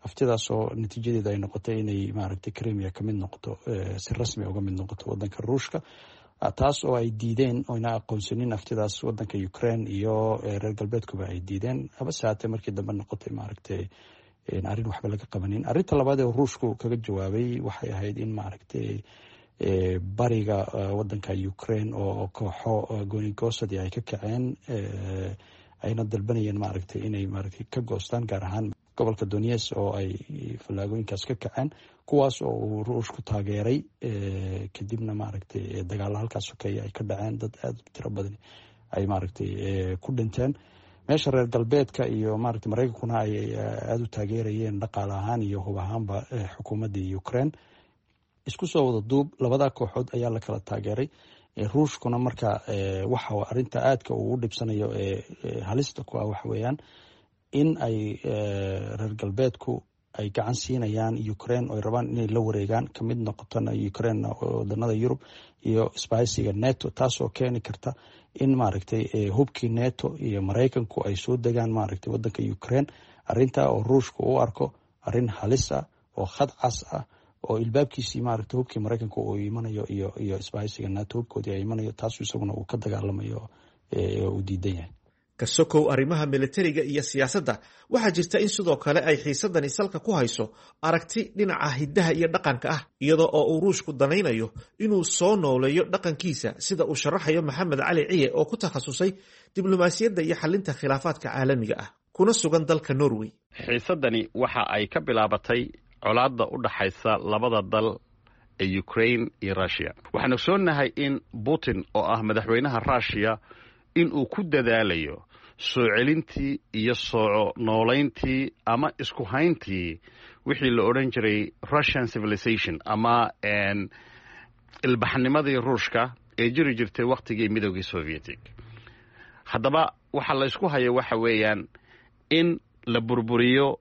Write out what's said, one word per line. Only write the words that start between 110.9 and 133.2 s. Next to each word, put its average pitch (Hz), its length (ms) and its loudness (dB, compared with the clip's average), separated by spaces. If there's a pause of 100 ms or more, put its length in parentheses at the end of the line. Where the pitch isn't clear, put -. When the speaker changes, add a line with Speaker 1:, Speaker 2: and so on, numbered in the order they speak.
Speaker 3:
in 139 240 0 (240)
Putin 123 380 0 (120)
oo 85 100 4
ah 110 180 2
madaxweynaha 113 560 2
Russia 110 600 0 (560)
in 170 180 4
uu 160 140 0
ku - 160 -4
dadaalayo 113 800 2 (340)
soo - 260 2 (120)
celintii 139 640 0 (140)
iyo 117 200 2
soo 107 640 2
noolayntii 127 920 2 (160)
ama 120 220 2 (100)
isku - 260 -6
hayntii 95 760 0 (460)
wixii 123 240 2
la 117 120 4
odhan 123 300 4
jiray 107 400 0 (180)
Russian 143 380 2
civilization 107 760 0
ama, 117 460 2 (120)
en, 101 480 0 (920)
ilbaxnimadii 131 800 2
Ruushka 117 420 0 (360)
ee 117 120 4
jiri 139 240 2
jirtay 117 300 -2
waqtigii 117 440 0
midowgii 101 340 0
Soviyetic. 78 580 -8 (1040)
Haddaba 135 380 2 (300)
waxa 143 220 -2
la 135 120 2
isku 190 220 -2
hayo 127 260 4
waxa 123 220 2
weeyaan 107 520 2 (640)
in 165 180 6 (380)
la 117 140 2
burburiyo 120 680 4 (120)